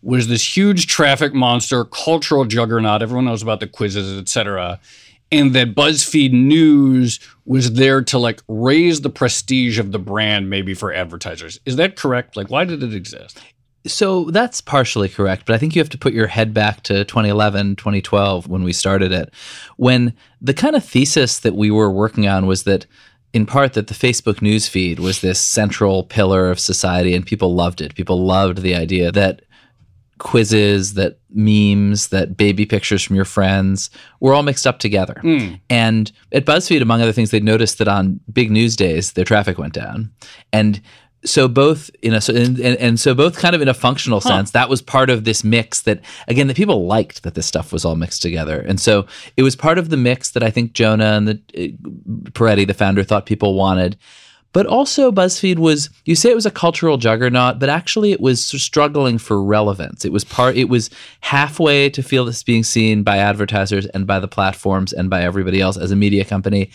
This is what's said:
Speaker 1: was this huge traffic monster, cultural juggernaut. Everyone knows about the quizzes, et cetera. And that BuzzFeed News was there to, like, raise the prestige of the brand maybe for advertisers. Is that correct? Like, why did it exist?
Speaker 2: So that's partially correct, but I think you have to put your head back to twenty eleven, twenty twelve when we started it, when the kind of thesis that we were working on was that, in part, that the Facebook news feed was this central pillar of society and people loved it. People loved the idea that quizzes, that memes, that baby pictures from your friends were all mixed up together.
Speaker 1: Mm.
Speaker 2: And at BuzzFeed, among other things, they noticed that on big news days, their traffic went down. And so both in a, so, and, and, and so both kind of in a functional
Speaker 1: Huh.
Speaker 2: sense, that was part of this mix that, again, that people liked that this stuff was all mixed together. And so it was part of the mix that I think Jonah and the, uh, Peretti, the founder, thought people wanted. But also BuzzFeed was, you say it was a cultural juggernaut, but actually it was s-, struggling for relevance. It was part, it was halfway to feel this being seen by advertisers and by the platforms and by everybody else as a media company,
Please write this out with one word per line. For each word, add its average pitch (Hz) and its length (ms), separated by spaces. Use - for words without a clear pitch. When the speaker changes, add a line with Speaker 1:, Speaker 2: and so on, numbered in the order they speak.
Speaker 1:
was 120 260
this 120 300
huge 190 300
traffic 143 460
monster, 123 520
cultural 151 600
juggernaut. 110 580
Everyone 123 220
knows 113 180
about 110 160
the 107 80
quizzes, 98 500
et 98 120
cetera. 92 500
And 143 220
that 123 220
BuzzFeed 147 560
News 135 880
was 127 280
there 135 320
to, - 120
like, 120 300
raise 143 540
the 139 100
prestige 123 640
of 101 140
the 104 80
brand 101 500
maybe 98 240
for 92 180
advertisers. 85 720
Is 127 100
that 185 220
correct? 123 380
Like, 98 140
why 147 160
did 165 160
it 113 140
exist? - 440
Speaker 2:
So 190 400
that's 208 340
partially 120 480
correct, 95 380
but 113 100
I - 20
think 156 180
you 165 60
have 151 80
to - 80
put 123 160
your 110 140
head 110 260
back 107 300
to 101 220
twenty 107 240
eleven, 101 480
twenty 101 240
twelve 98 460
when 90 160
we 87 100
started 95 400
it, - 200
when 123 360
the 135 120
kind 294 220
of 247 80
thesis 135 560
that 98 160
we 104 160
were 107 180
working 101 380
on 95 180
was 95 180
that, 98 220
in 107 140
part, 131 280
that 107 140
the 107 60
Facebook 117 480
news 107 260
feed 87 320
was 92 220
this 92 180
central 98 640
pillar 92 480
of 90 80
society 90 560
and 87 100
people 92 300
loved 87 240
it. 73 160
People 92 300
loved 95 380
the 90 120
idea 87 380
that 98 300
quizzes, 101 760
that 98 240
memes, 104 760
that 92 280
baby 101 280
pictures 101 380
from 98 120
your 95 100
friends 95 640
were 135 140
all 147 100
mixed 139 240
up 123 120
together. 101 440
Speaker 1:
Mm. 131 360
Speaker 2:
And 113 420
at 139 140
BuzzFeed, 156 360
among 117 200
other 113 100
things, 110 200
they 110 80
noticed 110 400
that 107 80
on 98 320
big 113 200
news 113 240
days, 90 380
their 113 120
traffic 101 320
went 71 160
down. - 380
And 107 260
so 131 240
both 143 420
in 113 120
a, 107 80
so, 120 120
and, 123 260
and, 123 180
and 117 220
so 135 140
both 156 240
kind 175 160
of 165 80
in 135 60
a 131 60
functional 123 480
Speaker 1:
Huh. - 80
Speaker 2:
sense, 98 220
that 123 180
was 131 120
part 131 280
of 113 160
this 113 180
mix 113 380
that, - 180
again, 135 180
that 127 80
people 151 300
liked 107 380
that 85 120
this 82 100
stuff - 280
was 82 100
all 82 140
mixed 82 240
together. 80 400
And 95 180
so 101 260
it 131 80
was 131 120
part 160 220
of 165 120
the 156 80
mix 123 340
that 117 120
I 113 60
think 117 240
Jonah 110 440
and 104 100
the, 107 140
uh, - 760
Peretti, 104 340
the 98 80
founder, 98 300
thought 101 220
people 101 300
wanted. 95 420
But 196 140
also 262 460
BuzzFeed 185 480
was, 151 320
you 160 100
say 240 160
it 233 40
was 214 120
a 202 40
cultural 165 460
juggernaut, 120 640
but 135 100
actually 202 440
it - 80
was 123 300
s-, 135 120
struggling 143 560
for 101 240
relevance. 104 640
It 78 60
was 101 120
part, 127 320
it 123 140
was 120 200
halfway 143 720
to 139 100
feel 131 240
this 120 180
being 113 200
seen 110 400
by 101 140
advertisers 101 680
and 98 200
by 98 120
the 95 80
platforms 95 640
and 92 160
by 92 120
everybody 92 400
else 95 160
as 87 140
a 98 40
media 101 300
company, 98 500